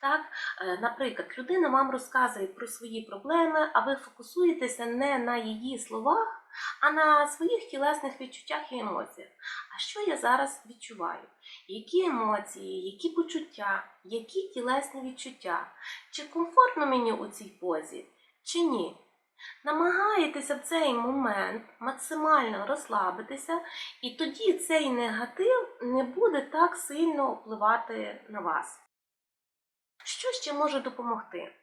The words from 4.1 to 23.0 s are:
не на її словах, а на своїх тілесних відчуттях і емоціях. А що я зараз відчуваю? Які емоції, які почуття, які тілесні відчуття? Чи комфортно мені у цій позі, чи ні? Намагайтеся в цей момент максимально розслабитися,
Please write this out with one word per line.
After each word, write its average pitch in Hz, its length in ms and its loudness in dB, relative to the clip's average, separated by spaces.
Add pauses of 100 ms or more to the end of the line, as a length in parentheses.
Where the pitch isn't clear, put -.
не 262 340 0
на 240 180 0
її 226 420 -4
словах, 285 600 0 (420)
а 294 100 4
на 302 360 6
своїх 339 420 -2
тілесних 285 520 0
відчуттях 294 500 -10
і 254 80 -6
емоціях. - 500 -6 (460)
А - 40 -14
що - 220 -6
я 359 160 0
зараз 262 520 0
відчуваю? - 540 -8 (440)
Які 220 380 0
емоції, 208 840 -2
які 254 180 -4
почуття, 311 760 -2 (200)
які 220 440 -6
тілесні 262 540 -2
відчуття? 254 720 -6 (400)
Чи 302 120 -6
комфортно 339 640 4
мені 247 280 2
у 214 140 -6
цій 202 220 -14
позі, 165 560 -4 (380)
чи - 160 -4
ні? 226 380 0 (680)
Намагайтеся 330 880 2
в - 40 -8
цей 320 340 2
момент 226 680 0 (160)
максимально 262 840 2
розслабитися, 220 960 -2 (400)